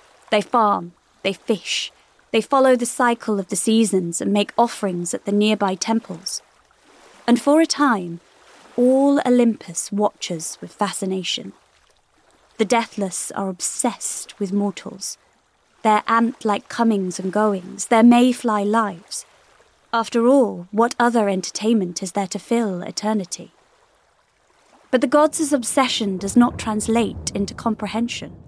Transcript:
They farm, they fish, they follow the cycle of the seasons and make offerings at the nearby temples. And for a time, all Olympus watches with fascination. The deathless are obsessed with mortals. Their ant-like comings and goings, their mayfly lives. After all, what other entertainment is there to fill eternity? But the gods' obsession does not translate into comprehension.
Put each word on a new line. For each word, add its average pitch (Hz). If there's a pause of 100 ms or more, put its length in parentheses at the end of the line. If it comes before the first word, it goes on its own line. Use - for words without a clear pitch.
(300)
They 214
farm, 196 (300)
they 190
fish, - (400)
they 226
follow 262
the 240
cycle 233
of 185
the -
seasons 196
and 196
make 202
offerings 185
at -
the 202
nearby 208
temples. - (840)
And 240
for 294
a 330
time, 190 (580)
all 269
Olympus 240
watches 202
with 175
fascination. 190 (1040)
The 220
deathless 208
are 196
obsessed -
with 190
mortals. 202 (640)
Their 214
ant-like 226
comings 202
and 185
goings, 196
their 226
mayfly 240
lives. 208 (680)
After 233
all, 202
what 233
other 233
entertainment 190
is 190
there 196
to 196
fill 214
eternity? 196 (1400)
But 247
the 269
gods' 302
obsession 240
does 196
not 240
translate 220
into 202
comprehension. 214 (120)